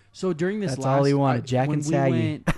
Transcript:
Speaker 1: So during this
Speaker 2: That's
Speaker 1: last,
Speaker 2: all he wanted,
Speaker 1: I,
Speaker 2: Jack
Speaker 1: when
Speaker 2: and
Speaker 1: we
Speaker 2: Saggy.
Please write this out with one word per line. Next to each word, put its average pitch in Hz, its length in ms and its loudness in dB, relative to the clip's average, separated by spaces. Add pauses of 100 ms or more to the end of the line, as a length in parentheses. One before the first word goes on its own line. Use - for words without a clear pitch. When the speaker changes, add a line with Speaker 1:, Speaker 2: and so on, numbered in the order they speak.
(120)
Speaker 1:
So 185 200 -4
during 180 260 -4
this 185 140 -4
Speaker 2:
That's 131 120 -6
Speaker 1:
last, 135 140 2
Speaker 2:
all 139 60 4
he 139 100 4
wanted, 135 280 2
Speaker 1:
I, - 40 -12
Speaker 2:
Jack 127 220 0
Speaker 1:
when 151 120 0
Speaker 2:
and 147 60 -6
Speaker 1:
we 160 60 -2
Speaker 2:
Saggy. 135 200 2 (460)